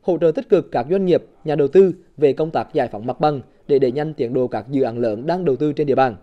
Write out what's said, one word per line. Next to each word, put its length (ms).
hỗ 160
trợ 140
tích 180
cực 220
các 180
doanh 160
nghiệp, 200
nhà 120
đầu 120
tư 240
về 160
công 180
tác 220
giải 180
phóng 140
mặt 140
bằng 220
để 120
đẩy 120
nhanh 220
tiến 200
độ 140
các 220
dự 140
án 160
lớn 280
đang 180
đầu 100
tư 180
trên 140
địa 80
bàn. 280